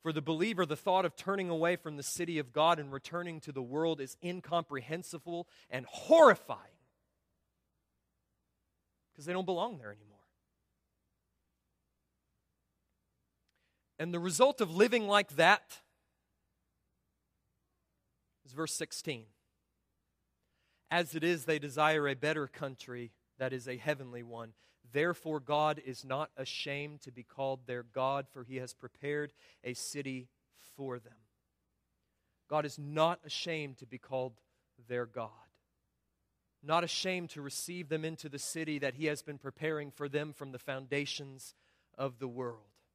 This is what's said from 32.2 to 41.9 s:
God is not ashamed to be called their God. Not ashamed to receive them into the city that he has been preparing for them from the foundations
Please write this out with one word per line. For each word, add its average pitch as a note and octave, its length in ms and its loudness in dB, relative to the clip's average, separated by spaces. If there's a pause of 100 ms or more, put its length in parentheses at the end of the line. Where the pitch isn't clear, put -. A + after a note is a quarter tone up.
God D3+ 180 0
is C#3+ 140 -8
not D#3 460 2
ashamed D3+ 540 -6
to C3 80 -18
be A#2 120 -14
called C3 420 -6 (380)
their A#2+ 280 -4
God. A2 440 -12 (1120)
Not D#3+ 220 4
ashamed F3+ 460 -4
to D3+ 120 -12
receive E3+ 460 -8
them D#3 160 -2
into D#3+ 240 -6
the C#3+ 100 -10
city D#3 400 -4
that C3+ 160 -2
he D#3 120 -2
has D3 160 -2
been C#3+ 160 -12
preparing D3 520 -6
for C#3+ 180 -8
them D3 240 -4
from C3+ 200 -12
the B2+ 60 -10
foundations C3+ 1000 -6 (420)